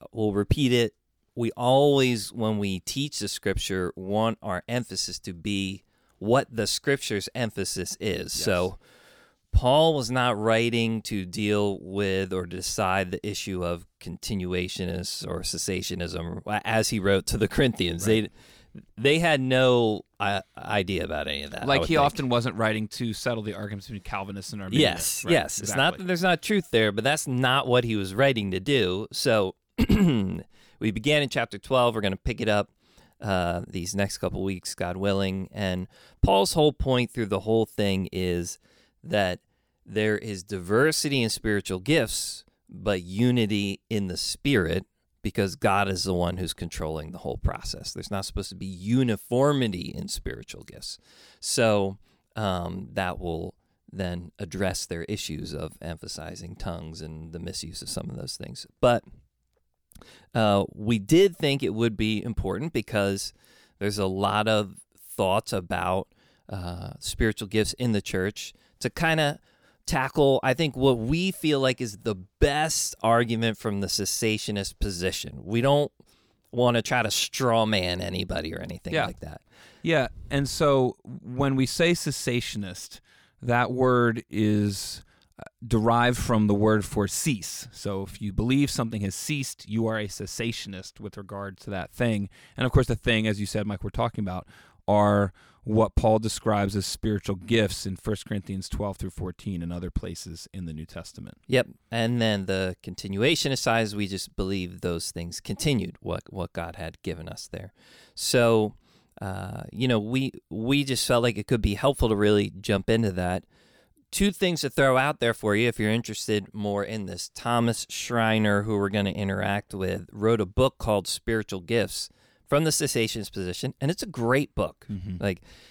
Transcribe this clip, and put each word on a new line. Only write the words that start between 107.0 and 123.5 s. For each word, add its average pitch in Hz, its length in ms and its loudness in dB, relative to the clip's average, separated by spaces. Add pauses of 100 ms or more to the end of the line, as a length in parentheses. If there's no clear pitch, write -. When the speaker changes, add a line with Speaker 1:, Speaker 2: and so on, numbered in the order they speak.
Speaker 1:
given 85 260 -8
us - 180 -14
there. - 260 -14 (440)
So, 113 580 4 (460)
uh, 95 500 -8
you 127 160 -2
know, 117 140 4
we, 127 320 -2 (180)
we 123 320 0
just 131 240 -2
felt 120 160 4
like 117 160 2
it 104 80 -6
could 113 160 2
be 104 120 2
helpful 131 340 2
to 110 80 4
really 104 440 4
jump 98 300 0
into 113 220 4
that. 90 320 -2 (640)
Two 196 220 2
things 180 300 0
to 143 60 -2
throw 135 280 4
out 143 240 2
there 117 120 4
for 107 220 0
you 117 140 4
if 113 100 -2
you're 107 140 2
interested 107 600 -2
more 104 300 -2
in 104 240 -6
this. 90 300 -10
Thomas 117 520 0
Schreiner, 110 760 2
who 110 120 0
we're 101 120 2
gonna 98 220 0
interact 98 640 -2
with, 92 360 -4
wrote 107 300 2
a 98 60 0
book 127 320 2
called 104 280 0
Spiritual 107 540 -4
Gifts 101 480 -2 (400)
from 147 160 2
the 156 60 2
Cessationist 117 640 0
Position, 95 480 -6